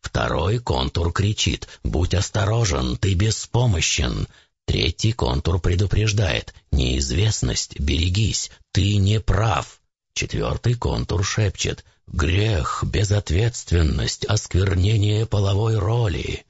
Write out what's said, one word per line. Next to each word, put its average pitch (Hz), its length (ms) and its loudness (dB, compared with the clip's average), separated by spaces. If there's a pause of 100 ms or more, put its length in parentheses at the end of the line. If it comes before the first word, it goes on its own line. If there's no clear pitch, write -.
Второй 65 580 -2
контур 82 540 -2
кричит: - 560 0 (140)
«Будь 80 300 0
осторожен, 92 840 0
ты 98 160 2
беспомощен!» 92 1120 0 (380)
Третий - 480 0
контур 71 480 0
предупреждает: 101 920 0 (180)
«Неизвестность, 67 1080 0
берегись, 85 720 0 (220)
ты 101 240 2
не 101 240 2
прав!» 98 580 0 (340)
Четвертый - 640 -2
контур 90 500 -2
шепчет: - 600 -2 (200)
«Грех, 90 800 0
безответственность, 98 1400 0
осквернение 104 1000 2
половой 104 540 0
роли». 101 720 -2